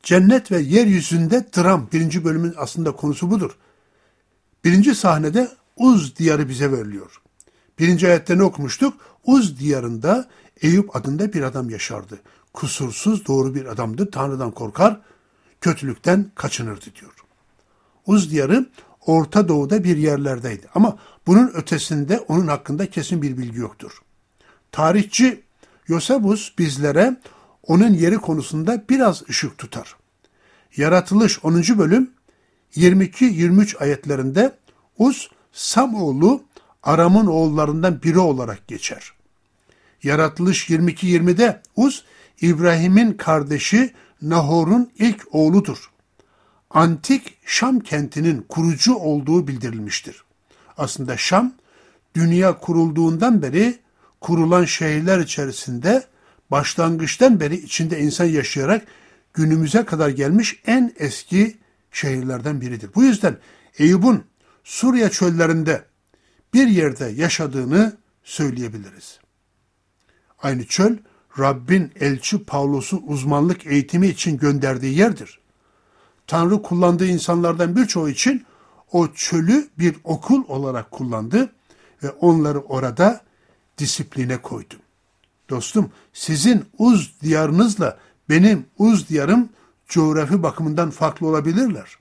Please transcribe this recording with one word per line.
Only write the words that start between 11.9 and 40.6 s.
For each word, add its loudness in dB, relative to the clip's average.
Kusursuz, -4
doğru -2
bir -8
adamdı. -6
Tanrı'dan -6
korkar, -4
kötülükten -2
kaçınırdı -10
diyor. -20
Uz 2
diyarı 0
Orta 2
Doğu'da 0
bir 2
yerlerdeydi. -4
Ama 2
bunun 6
ötesinde -4
onun -2
hakkında -4
kesin -4
bir -6
bilgi -10
yoktur. -12
Tarihçi 2
Yosebus -2
bizlere 0
onun 4
yeri 2
konusunda -4
biraz 2
ışık -6
tutar. -16
Yaratılış 2
onuncu 2
bölüm 2
yirmi 4
iki -2
yirmi 4
üç -2
ayetlerinde -2
Uz, 0
Sam -2
oğlu 2
Aram'ın 4
oğullarından 0
biri 2
olarak -2
geçer. -14
Yaratılış -2